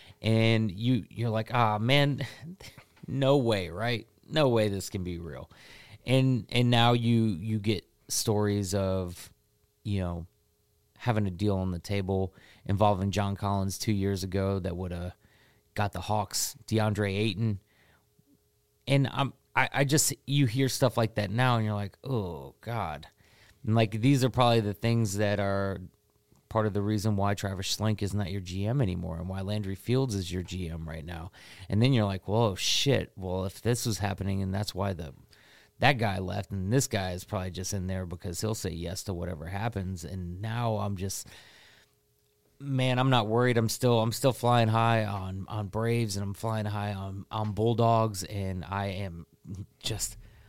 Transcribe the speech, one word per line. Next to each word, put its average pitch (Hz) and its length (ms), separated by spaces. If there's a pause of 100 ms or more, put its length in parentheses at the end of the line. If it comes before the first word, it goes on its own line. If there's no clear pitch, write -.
(200)
and 110 500
you, 113 380
you're 117 220
like, 110 240
"Ah, 110 240
man, 135 480 (380)
<laughs> - 420
no 135 320
way, 104 320
right? 110 360 (220)
No 151 200
way 110 200
this 98 220
can 95 120
be 87 160
real." 78 320 (540)
And, 131 460
and 120 200
now 120 220
you, 117 320
you 107 340
get 101 280 (220)
stories 104 640
of, 95 560 (520)
you 101 180
know, 87 260 (720)
having 107 280
a 95 40
deal 98 260
on 92 140
the 87 80
table 95 560 (320)
involving 98 460
John 101 240
Collins 98 420
two - 140
years 98 320
ago 98 340
that 87 180
woulda 90 380 (600)
got 104 180
the 90 80
Hawks, - 560 (100)
DeAndre 104 500
Ayton. 107 440 (1300)
And 139 260
I'm, 135 200 (220)
I, 127 180
I 139 120
just, 143 300 (120)
you 143 200
hear 127 220
stuff - 280
like 113 200
that 101 140
now, 123 260
and 110 80
you're 107 100
like, 101 280
"Oh, 90 580
God." 90 460 (600)
And, 110 80
like, 113 260
these 131 240
are 127 60
probably 120 300
the 101 140
things 113 440
that 104 220
are 98 400 (680)
part 110 180
of 101 60
the 101 100
reason 107 340
why 101 180
Travis 98 420
Schlenk 107 260
is 101 120
not 101 160
your 98 100
G 92 260
M 131 140
anymore 90 360
and 82 120
why 95 120
Landry 98 340
Fields 127 400
is 90 160
your 90 120
G 87 260
M 82 200
right 80 160
now. 82 280 (360)
And 101 140
then 135 100
you're 113 120
like, 98 240
"Whoa, 107 280
shit. - 600
Well, 92 280
if - 180
this 117 240
was 117 120
happening 98 440
and 95 120
that's 104 200
why 98 180
the, 85 220 (640)
that 131 200
guy 101 200
left 95 320
and 98 220
this 135 140
guy 92 260
is 90 120
probably 92 260
just 92 220
in 95 140
there 92 200
because 87 340
he'll 107 140
say 98 160
yes 82 340
to 98 100
whatever 87 320
happens." 95 580
And 90 380
now 113 340
I'm 101 200
just, 95 300 (1300)
man, 127 380
I'm 131 120
not 117 160
worried. 120 300
I'm 113 120
still, 120 320
I'm 113 120
still 131 200
flying 120 360
high 113 360
on, 95 440
on 107 200
Braves, 113 480
and 101 60
I'm 98 120
flying 110 320
high 104 260
on, 98 380
on 107 220
Bulldogs, 110 720
and 95 400
I 101 220
am 92 400 (540)
just - 360 (320)